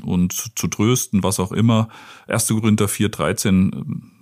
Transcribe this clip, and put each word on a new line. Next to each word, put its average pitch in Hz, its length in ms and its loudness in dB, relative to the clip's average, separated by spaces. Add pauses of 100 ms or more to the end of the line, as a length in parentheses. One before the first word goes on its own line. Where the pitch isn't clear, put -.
und 90 300 0
zu - 360 -8
trösten, 120 540 0
was 92 160 -2
auch 90 140 -4
immer. 110 380 2 (360)
Erster 113 280 -2
Korinther 107 340 2
vier 101 220 0
dreizehn, - 1120 -2